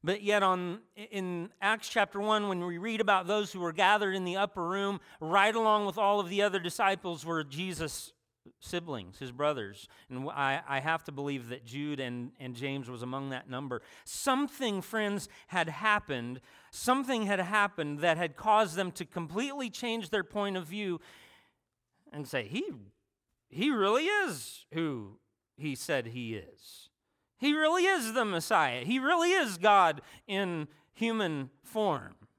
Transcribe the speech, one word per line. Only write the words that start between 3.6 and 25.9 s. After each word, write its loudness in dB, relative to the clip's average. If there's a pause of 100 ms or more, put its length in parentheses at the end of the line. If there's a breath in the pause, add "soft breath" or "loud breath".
were -2
gathered 4
in -2
the -2
upper -2
room, -2 (220 loud breath)
right 4
along 4
with -2
all 4
of -2
the 2
other 2
disciples -2
were -2
Jesus' -6 (480)
siblings, -8
his -10
brothers. -2 (220 loud breath)
And -8
w-, -6
I, 0
I -2
have -2
to -12
believe -6
that -10
Jude -6
and, -6
and -10
James -6
was -10
among -6
that -10
number. -8 (220 loud breath)
Something, -2
friends, -4 (200 loud breath)
had -2
happened. -2 (300 loud breath)
Something 0
had 0
happened 0
that 4
had -2
caused 4
them -2
to -8
completely -4
change -4
their 0
point -4
of -4
view -4 (1120 loud breath)
and -10
say, -4
"He, -6 (840)
he 0
really 4
is -2
who -4 (400)
he -4
said -2